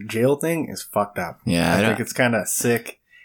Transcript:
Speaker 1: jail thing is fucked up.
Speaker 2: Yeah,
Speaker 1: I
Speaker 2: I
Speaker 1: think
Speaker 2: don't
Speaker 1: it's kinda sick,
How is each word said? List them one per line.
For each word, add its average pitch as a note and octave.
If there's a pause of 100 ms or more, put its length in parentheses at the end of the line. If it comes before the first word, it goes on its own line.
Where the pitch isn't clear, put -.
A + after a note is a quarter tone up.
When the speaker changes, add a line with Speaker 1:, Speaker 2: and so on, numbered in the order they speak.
Speaker 1:
jail A#2
thing D#3+
is -
fucked -
up. E2+
Speaker 2:
Yeah, E2+
Speaker 1:
I -
Speaker 2:
I F2
Speaker 1:
think G#2+
Speaker 2:
don't -
Speaker 1:
it's -
kinda A#2+
sick, - (240)